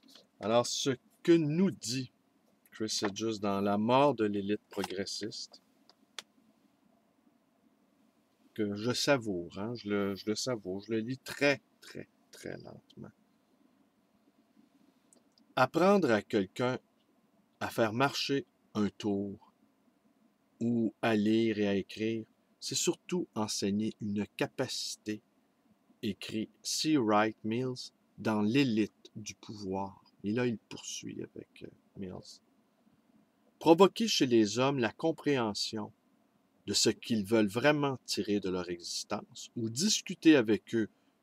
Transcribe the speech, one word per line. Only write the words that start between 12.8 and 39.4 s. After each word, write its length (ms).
Apprendre 560
à 100
quelqu'un 560
à 100
faire 240
marcher 520
un 140
tour 640
ou 420
à 140
lire 420
et 100
à 80
écrire, 500
c'est 160
surtout 580
enseigner 680
une 240
capacité, 840
écrit 460
C. 360
Wright 460
Mills 480
dans 220
L'élite 720
du 180
pouvoir. 680
Et 80
là, 140
il 120
poursuit 640
avec, 400
euh, 40
Mills. 420
Provoquer 460
chez 160
les 340
hommes 200
la 120
compréhension 1040
de 60
ce 160
qu'ils 340
veulent 240
vraiment 580
tirer 360
de 80
leur 200
existence 880